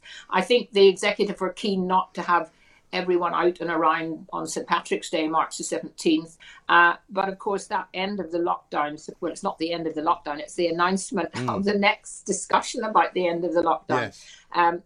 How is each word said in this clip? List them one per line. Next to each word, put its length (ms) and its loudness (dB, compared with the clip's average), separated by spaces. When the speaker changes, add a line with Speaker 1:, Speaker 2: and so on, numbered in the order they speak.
Speaker 1:
I 120 2
think 300 2
the 160 8
executive 540 2
were 80 -2
keen 360 -2
not 280 0
to 80 -8
have 280 0
everyone 400 0
out 260 0
and 100 -4
around 640 0
on 160 -6
Saint 180 -6
Patrick's 440 -2
Day, 180 0
March 300 -2
the 80 -8
seventeenth. 720 -2
Uh, 260 6
but 180 -2
of 100 -8
course, 300 -4
that 260 -6
end 280 -4
of 100 -8
the 60 -2
lockdown, 600 -2
well, 100 -4
it's 140 -10
not 160 -4
the 140 -2
end 140 -4
of 60 -4
the 80 -4
lockdown, 380 -2
it's 160 -12
the 120 2
announcement 640 -2
Speaker 2:
Mm. 200 -2
Speaker 1:
of 120 -2
the 80 2
next 480 0
discussion 640 -2
about 280 0
the 140 0
end 160 -2
of 100 -2
the 80 4
lockdown, 420 0
Speaker 2:
Yes. 220 -10
Speaker 1:
um, 300 2